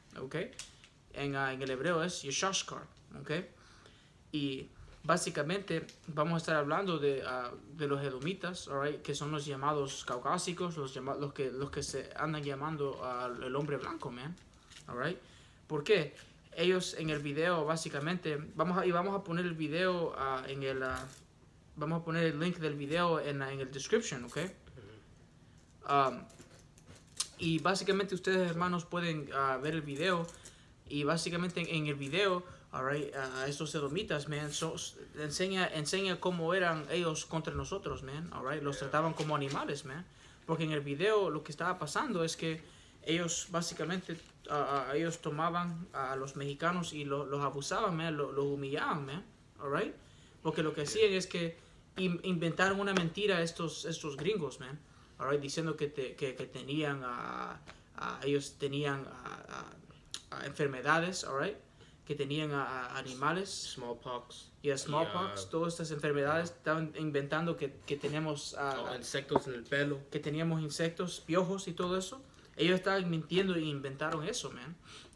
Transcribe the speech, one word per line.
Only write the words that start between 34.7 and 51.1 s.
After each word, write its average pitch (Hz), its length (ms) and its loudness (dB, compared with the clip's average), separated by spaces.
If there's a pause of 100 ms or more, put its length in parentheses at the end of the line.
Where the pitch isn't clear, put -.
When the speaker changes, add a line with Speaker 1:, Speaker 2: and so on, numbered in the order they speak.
Speaker 1:
enseña, 180 540 0
enseña 180 460 0
cómo 175 340 2
eran 165 380 2
ellos 165 340 0
contra 160 300 -2
nosotros, 143 480 -4
man, 143 280 -8
all 127 160 -6
right. 147 140 -2
Los 143 180 0
Speaker 2:
Yeah. 139 100 -4
Speaker 1:
trataban 156 240 4
como 151 220 0
animales, 147 480 -2
man. 143 220 -8 (400)
Porque 160 200 2
en 156 60 0
el 151 100 2
video 170 500 4
lo 151 120 -2
que - 80 -8
estaba 180 280 0
pasando 190 440 0
es 165 140 0
que 160 240 -2 (420)
ellos 165 460 0
básicamente, 170 680 -2 (340)
ah, 139 400 2
ah, 143 40 2
ellos 165 240 0
tomaban 170 720 0
a 135 220 -2
los 135 200 -4
mexicanos 160 580 0
y 151 120 -4
lo-, 139 200 0
los 139 180 0
abusaban, 170 540 0
man, 160 180 0
lo-, 139 160 0
los 139 140 2
humillaban, 143 640 0
man, 160 180 -6 (340)
all 139 160 -4
right. 220 200 0 (480)
Porque 160 180 2
lo 151 140 2
que 156 80 0
Speaker 2:
Yeah. 147 60 0
Speaker 1:
hacían 208 240 8